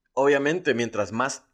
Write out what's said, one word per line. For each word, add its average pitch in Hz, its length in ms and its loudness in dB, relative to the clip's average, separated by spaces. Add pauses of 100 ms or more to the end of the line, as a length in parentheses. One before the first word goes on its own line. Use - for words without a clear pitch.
(160)
Obviamente, 143 580 2
mientras 107 360 -4
más 123 440 -4